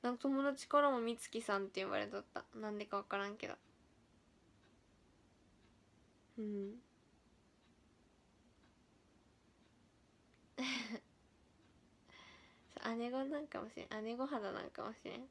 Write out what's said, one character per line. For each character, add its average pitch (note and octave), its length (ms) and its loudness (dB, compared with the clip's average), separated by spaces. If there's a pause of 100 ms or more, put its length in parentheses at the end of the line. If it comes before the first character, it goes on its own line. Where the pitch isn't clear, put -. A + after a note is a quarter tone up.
な B3 80 2
ん B3 60 -2
か - 60 -12
友 C#4 200 4
達 C#4 260 2
か D4 120 10
ら C#4+ 100 8
も B3 100 4
み A#3 160 2
つ - 120 -10
き A3+ 140 -2
さ G3+ 160 4
ん G3 80 2
っ - 20 -6
て F#3+ 160 -2
呼 F#3+ 60 -2
ば - 80 4
れ G#3 80 2
と G3+ 140 -4
っ - 40 -14 (100)
た。 - 100 -4 (100)
な G#3+ 160 -4
ん G#3 80 -2
で G#3 80 -4
か G3+ 120 0
わ G#3 60 -2
か - 120 -2
ら G3+ 120 0
ん G#3 80 -6
け - 120 -6
ど。 - 60 -4 (2750)
う A3 40 -4
ん。 G#3 380 -4 (3750)
<laughs> A#3+ 440 -2 (2000)
姉 A#3+ 120 0
子 C4 140 0
な D4 140 -2
ん D4+ 80 -4
か - 140 -6
も A3 100 -6
し - 60 -14
れ - 80 -8 (160)
ん。 A3 40 -4
姉 A#3 120 -4
子 C4 100 -2
肌 A#3 260 -2
な G3 100 -4
ん - 80 -6
か - 140 -6
も G#3+ 80 -4
し - 120 -14
れ - 120 -6
ん。 C4 140 -10